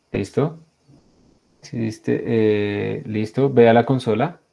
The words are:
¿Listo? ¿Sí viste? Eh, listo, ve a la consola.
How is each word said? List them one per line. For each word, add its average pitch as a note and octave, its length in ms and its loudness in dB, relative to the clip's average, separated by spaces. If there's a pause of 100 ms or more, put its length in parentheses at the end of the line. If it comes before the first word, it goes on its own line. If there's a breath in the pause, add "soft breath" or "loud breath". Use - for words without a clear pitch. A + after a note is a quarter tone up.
(120)
¿Listo? C#3 480 -4 (1040)
¿Sí - 180 -10
viste? A2+ 460 -4
Eh, G#2 800 0
listo, A2 440 -2
ve A#2+ 200 6
a A2+ 40 6
la A#2+ 120 4
consola. B2+ 560 -2 (120)